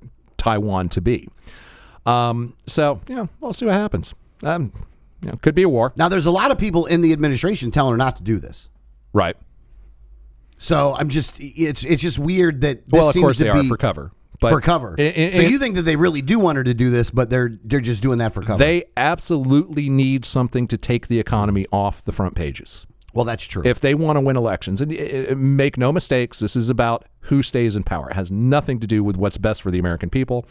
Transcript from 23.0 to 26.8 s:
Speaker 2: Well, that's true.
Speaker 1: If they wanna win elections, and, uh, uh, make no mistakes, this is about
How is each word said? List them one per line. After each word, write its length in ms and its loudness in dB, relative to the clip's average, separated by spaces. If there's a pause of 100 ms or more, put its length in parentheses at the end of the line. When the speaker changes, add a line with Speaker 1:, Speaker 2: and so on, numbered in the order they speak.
Speaker 2:
Well, 60 2
that's 200 -6
true. 200 -8
Speaker 1:
If 160 0
they 140 2
wanna 260 0
win 160 2
elections, 440 -2
and, 120 -4
uh, 400 -6
uh, 20 -2
make 420 2
no 160 2
mistakes, 460 -2
this 180 -4
is 140 0
about 340 0 (180)